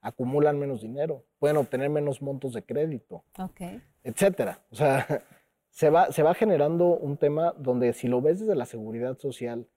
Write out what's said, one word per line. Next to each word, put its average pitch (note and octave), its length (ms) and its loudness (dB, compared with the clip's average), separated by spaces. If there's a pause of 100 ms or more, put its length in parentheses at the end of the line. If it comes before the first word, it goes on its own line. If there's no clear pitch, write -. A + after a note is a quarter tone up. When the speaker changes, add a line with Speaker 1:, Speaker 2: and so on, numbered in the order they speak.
Speaker 1:
Acumulan C#3+ 580 0
menos C#3 220 -4
dinero, C#3 440 -6 (140)
pueden D3 200 2
obtener C3+ 320 -2
menos D3 320 -2
montos C3+ 320 -6
de G#2+ 100 -8
crédito, D3 600 -6 (140)
Speaker 2:
Ok. F#3 220 -10 (420)
Speaker 1:
etcétera. F#3 680 0
O - 40 -20
sea, C3+ 320 2
<laughs> - 640 -8
se D3+ 200 2
va, E3 220 6
se D#3+ 100 0
va D#3+ 120 6
generando E3+ 520 2 (100)
un C#3+ 220 -4
tema D#3 400 2
donde B2 340 0
si - 160 -4
lo B2 140 2
ves E3+ 180 2
desde G#3+ 160 0
la A#2+ 100 -2
seguridad A#2 520 -8
social A#2+ 580 -8